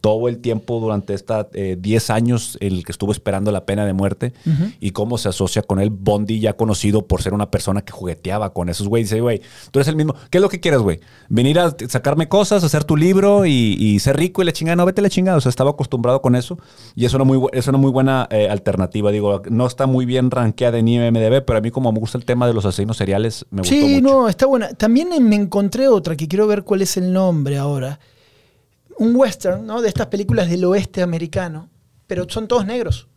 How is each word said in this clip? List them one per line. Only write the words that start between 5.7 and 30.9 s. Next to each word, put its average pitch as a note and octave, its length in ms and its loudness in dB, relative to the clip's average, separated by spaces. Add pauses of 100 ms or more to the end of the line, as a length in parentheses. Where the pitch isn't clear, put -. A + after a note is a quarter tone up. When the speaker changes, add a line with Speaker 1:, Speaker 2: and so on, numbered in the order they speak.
Speaker 1:
él G#2 100 0
Bundy, G#2 480 -2
ya G#2+ 140 0
conocido G#2 560 0
por F#2 120 0
ser F#2 140 -4
una G#2 160 -2
persona G2 320 -2
que - 100 -16
jugueteaba F#2 600 -6
con F2 160 -4
esos F2 180 -6
güeyes. A2 240 0
Dice, A2 120 0
"Güey, A#2+ 180 -2 (320)
tú C3+ 80 2
eres C3+ 80 2
el D#3 80 -2
mismo. D#3 180 0 (160)
¿Qué F3 80 2
es F#3 40 4
lo G3+ 60 2
que F#3+ 120 -6
quieres, D3 200 2
güey? F#2+ 200 0 (280)
¿Venir C3+ 300 2
a F3 140 2
t-, B2+ 160 -12
sacarme C#3+ 400 -2
cosas, G3 340 2
hacer D3+ 220 0
tu D3+ 120 2
libro F#3+ 480 4
y, B2 320 2
y G#2 220 4
ser C#3 180 2
rico F3+ 240 -2
y F#3 40 4
la E3 80 0
chingada?". D#3+ 240 -2
No, F3 80 2
vete F#3 160 0
a - 40 2
la G3+ 40 4
chingada. F#3 300 2
O - 20 4
sea, B2+ 80 0
estaba C3 220 2
acostumbrado C3 500 0
con B2 160 2
eso C#3+ 220 -4 (360)
y A#2+ 120 0
es A2+ 80 0
una C3+ 100 2
muy C3 140 4
bu-, C3 160 2
es B2+ 120 -2
una C3+ 120 2
muy C3+ 120 4
buena, C3 400 0
eh, G#2+ 200 2
alternativa. G2+ 600 -2
Digo, G2+ 380 0
no A2+ 180 0
está A#2+ 200 -2
muy B2+ 180 2
bien B2+ 260 0
rankeada A#2+ 480 0
en A2+ 100 2
I A#2+ 100 4
M A#2 200 2
D A2 120 2
B, C3+ 100 4
pero B2 180 0
a G#2+ 40 0
mí A2+ 80 -4
como B2 200 -2
me A2 80 0
gusta A2 200 -6
el A#2+ 80 -10
tema B2 200 0
de A#2+ 60 2
los G#2 140 0
asesinos G2+ 320 -2
seriales, G#2 520 -2
me G2 120 -6
gustó C4 120 0
Speaker 2:
Sí, C#4 260 4
Speaker 1:
mucho. - 20 2
Speaker 2:
no, C4+ 260 4
está G3+ 180 0
buena. B3 280 0
También, B3+ 400 2
eh, D#4 60 2
me G#3+ 160 6
encontré G3+ 520 0
otra F3 280 2
que D3+ 120 -6
quiero F#3+ 180 2
ver G#3 180 0
cuál G3 180 0
es F#3 160 -2
el F#3 140 -2
nombre E3 440 0
ahora. C#3 420 -4 (1000)
Un A3+ 180 2
western, G3+ 480 0
¿no? A3 160 -6
De A3+ 80 0
estas G3+ 200 -4
películas F#3+ 420 0
del F3+ 160 -2
oeste F#3 360 0